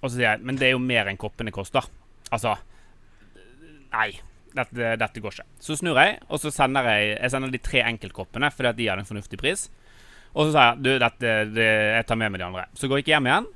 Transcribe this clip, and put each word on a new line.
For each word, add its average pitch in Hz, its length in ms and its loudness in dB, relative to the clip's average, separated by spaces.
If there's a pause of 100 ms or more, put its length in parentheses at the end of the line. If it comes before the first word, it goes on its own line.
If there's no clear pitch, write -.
Og 135 80 -6
så 120 60 -8
sier 120 160 2
jeg, 107 100 -2
«Men 127 140 -4
det 131 140 4
er - 20 4
jo 127 80 2
mer 123 280 2
enn 95 100 -6
koppene 107 340 -8
koster.» 98 320 -2 (480)
Altså, 113 240 0 (1400)
nei, 110 160 2 (460)
dette, 120 440 -2
dette 117 240 -4
går 101 120 -8
ikke. - 100 -18 (160)
Så 156 160 -6
snur 160 220 0
jeg, 190 180 6 (120)
og 147 120 -2
så 151 120 -6
sender 135 340 2
jeg, 107 320 2
jeg 123 140 -2
sender 131 200 -4
de 127 80 -6
tre 127 280 2
enkeltkoppene, 117 640 -6
fordi 123 180 0
at 110 80 -6
de 113 100 0
har 95 120 -4
en 98 80 -12
fornuftig - 320 -10
pris. 175 260 -4 (680)
Og 151 140 2
så 156 80 0
sier 127 160 8
jeg, 120 100 -4
«Du, 131 80 2 (140)
dette, 117 300 0 (200)
det, 113 140 2 (320)
jeg 113 100 -4
tar 113 100 0
med 107 140 -2
meg 92 80 -8
de 90 60 -6
andre.» 92 180 -8 (140)
Så 135 100 -4
går 139 140 2
jeg 156 100 0
hjem 139 160 2
igjen 185 260 2